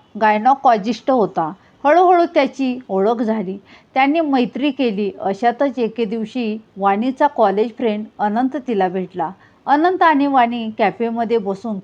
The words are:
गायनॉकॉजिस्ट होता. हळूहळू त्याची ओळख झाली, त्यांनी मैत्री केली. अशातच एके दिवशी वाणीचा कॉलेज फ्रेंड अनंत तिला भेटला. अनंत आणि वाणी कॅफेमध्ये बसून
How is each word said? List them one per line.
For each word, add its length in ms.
गायनॉकॉजिस्ट 880
होता. 420
हळूहळू 400
त्याची 440
ओळख 340
झाली, 340
त्यांनी 280
मैत्री 480
केली. 400
अशातच 580
एके 260
दिवशी 520
वाणीचा 500
कॉलेज 500
फ्रेंड 280
अनंत 380
तिला 200
भेटला. 420
अनंत 360
आणि 240
वाणी 420
कॅफेमध्ये 600
बसून 460